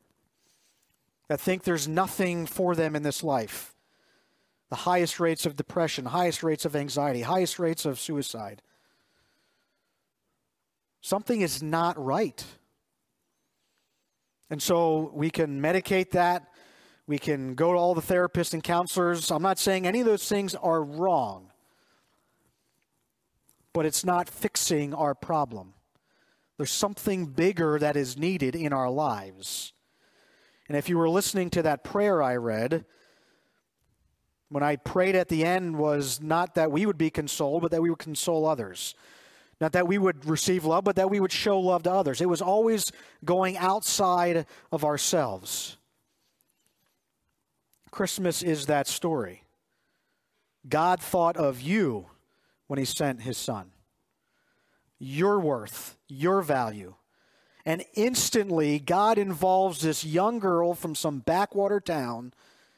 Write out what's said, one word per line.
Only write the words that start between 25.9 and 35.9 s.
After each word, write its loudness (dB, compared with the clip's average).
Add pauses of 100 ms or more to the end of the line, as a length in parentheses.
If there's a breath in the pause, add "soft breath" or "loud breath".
There's -4
something -2
bigger 2
that 2
is -2
needed 0
in -2
our 0
lives. -4 (960 soft breath)
And -2
if -2
you 2
were 4
listening 0
to 2
that 0
prayer 2
I 2
read, -2 (1700 soft breath)
when -2
I 4
prayed 2
at 2
the 2
end 0
was 0